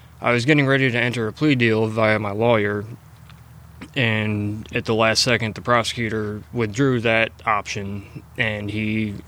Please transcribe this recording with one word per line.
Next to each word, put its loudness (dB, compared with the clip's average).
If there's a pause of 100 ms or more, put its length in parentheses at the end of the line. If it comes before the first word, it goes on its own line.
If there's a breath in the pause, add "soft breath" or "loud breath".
(200 loud breath)
I 0
was 2
getting 4
ready 2
to -2
enter -2
a -4
plea 2
deal 4
via 2
my -4
lawyer, 2 (1120)
and -2
at -4
the 0
last 2
second, 0
the -12
prosecutor -2 (100)
withdrew 0
that 2 (140)
option, -4 (140)
and -4
he -4 (140)